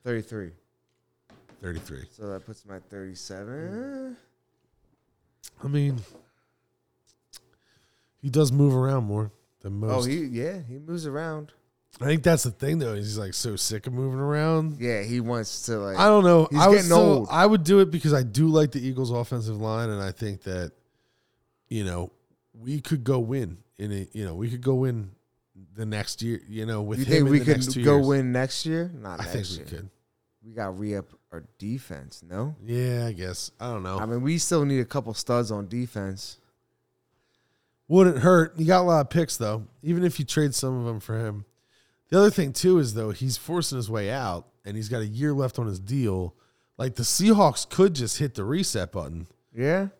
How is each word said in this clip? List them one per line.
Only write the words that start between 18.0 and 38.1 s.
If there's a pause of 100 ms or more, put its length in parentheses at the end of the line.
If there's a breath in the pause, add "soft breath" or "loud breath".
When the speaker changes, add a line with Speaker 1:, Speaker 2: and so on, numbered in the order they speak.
Speaker 2:
I
do
like
the
Eagles'
offensive
line,
and
I
think
that, (960)
you
know, (440)
we
could
go
win (180)
in
a,
you
know,
we
could
go
win (640)
the
next
year,
you
know,
with
Speaker 1:
You
Speaker 2:
him
Speaker 1:
think
Speaker 2:
in
Speaker 1:
we
Speaker 2:
the
Speaker 1:
could
Speaker 2:
next
two
Speaker 1:
go
Speaker 2:
years.
Speaker 1:
win
next
year?
Not
Speaker 2:
I
Speaker 1:
next
Speaker 2:
think
we
Speaker 1:
year.
Speaker 2:
could. (520)
Speaker 1:
We
gotta
re-up (200)
our (140)
defense,
no?
Speaker 2:
Yeah,
I
guess. (100)
I
don't
know.
Speaker 1:
I
mean,
we
still
need
a
couple
studs
on
defense. (1500)
Speaker 2:
Wouldn't